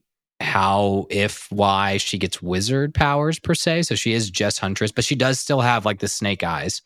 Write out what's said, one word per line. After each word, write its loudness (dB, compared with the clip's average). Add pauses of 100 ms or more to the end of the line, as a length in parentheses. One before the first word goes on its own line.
(420)
how, 2
if, -2
why 2
she -2
gets -4
wizard 0
powers 2
per 0
se. 0
So -2
she 0
is 0
just -2
Huntress, -2
but -2
she 0
does 2
still 0
have, 2
like, 0
the -2
snake -2
eyes -4